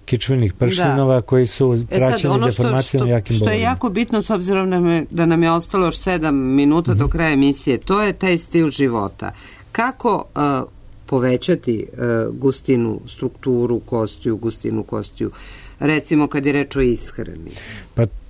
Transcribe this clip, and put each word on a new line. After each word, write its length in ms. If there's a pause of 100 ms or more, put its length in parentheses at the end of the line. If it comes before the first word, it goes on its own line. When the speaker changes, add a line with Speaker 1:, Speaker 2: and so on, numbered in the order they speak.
Speaker 1:
kičmenih 480
prštinova 640
Speaker 2:
Da. 80
Speaker 1:
koji 240
su 360
Speaker 2:
E 160
sad, 20
Speaker 1:
praćeni 340
Speaker 2:
ono 80
što, 200
Speaker 1:
deformacijom 380
i 60
Speaker 2:
što, 80
Speaker 1:
jakim 220
Speaker 2:
što 80
je 40
Speaker 1:
bolovima. 140
Speaker 2:
jako 280
bitno, 320
s 80
obzirom 400
da, 100
me, 300
da 160
nam 160
je 100
ostalo 340
još 120
sedam 360 (120)
minuta 480
do 100
Speaker 1:
Mhm. 60
Speaker 2:
kraja 220
emisije, 460
to 240
je 100
taj 260
stil 320
života. 640 (400)
Kako, 560
e, 120 (680)
povećati, 800
e, 80 (360)
gustinu, 760
strukturu 720
kostiju, 560
gustinu 460
kostiju, 480 (500)
recimo 460
kad 200
je 60
reč 240
o 40
ishrani? 720 (440)
Speaker 1:
Pa 120 (240)